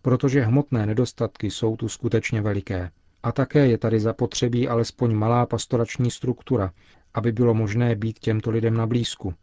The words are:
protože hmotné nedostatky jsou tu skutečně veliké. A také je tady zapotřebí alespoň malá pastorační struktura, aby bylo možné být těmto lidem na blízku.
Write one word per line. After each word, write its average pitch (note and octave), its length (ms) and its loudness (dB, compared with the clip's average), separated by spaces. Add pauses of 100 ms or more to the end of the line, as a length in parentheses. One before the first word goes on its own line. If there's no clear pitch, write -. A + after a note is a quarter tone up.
protože C3 400 2
hmotné A#2+ 440 2
nedostatky A2 640 -2
jsou A2+ 240 -2
tu A2 140 -6
skutečně A2+ 520 -2
veliké. G2 500 -4 (320)
A A#2 80 -2
také C#3 360 2
je A#2 100 4
tady A2+ 220 0
zapotřebí A#2+ 680 0
alespoň A#2 460 0
malá A#2 320 2
pastorační A#2 680 -2
struktura, A2 600 -2 (420)
aby A2+ 180 -2
bylo A#2 220 2
možné A2+ 420 0
být A2 240 -6
těmto A2+ 320 -2
lidem A2+ 260 0
na A2+ 100 0
blízku. A2 560 -4